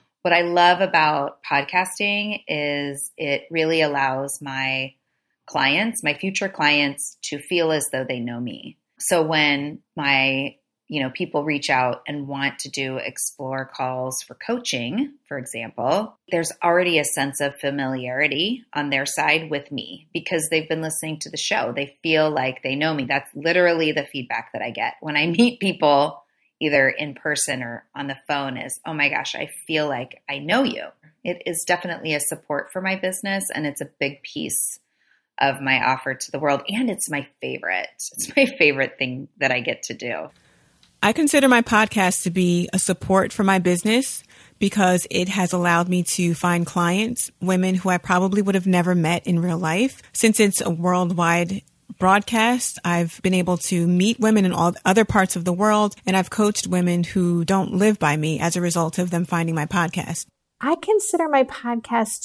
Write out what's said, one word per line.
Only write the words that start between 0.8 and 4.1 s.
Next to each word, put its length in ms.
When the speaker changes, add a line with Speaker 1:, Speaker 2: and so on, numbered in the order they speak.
Speaker 1:
about 580
podcasting 1000
is 680
it 320
really 320
allows 600